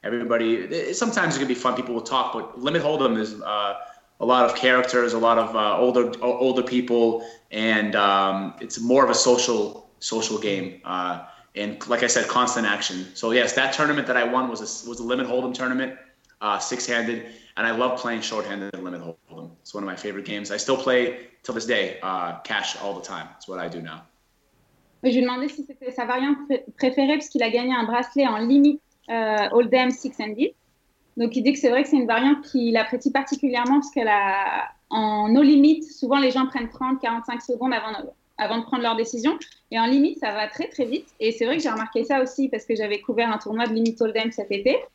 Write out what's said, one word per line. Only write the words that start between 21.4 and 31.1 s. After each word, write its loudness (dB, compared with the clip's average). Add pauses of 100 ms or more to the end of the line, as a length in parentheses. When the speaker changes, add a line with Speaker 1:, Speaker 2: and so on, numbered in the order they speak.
Speaker 1:
till -8
this -4
day, -2
uh, -4
cash -4 (120)
all -6
the -12
time. -12
It's -20
what -10
I -6
do -10
now. -14 (1000)
Speaker 2:
Je 4
lui 2
ai 4
demandé -2
si -10
c'était -12
sa -6
variante 0 (120)
pré-, 0 (120)
préférée 2
parce -4
qu'il -2
a 0
gagné 0
un 0
bracelet 0
en 0
limite, 6 (300)
euh, 0
Hold'em 4
six -6
handed. -2 (640)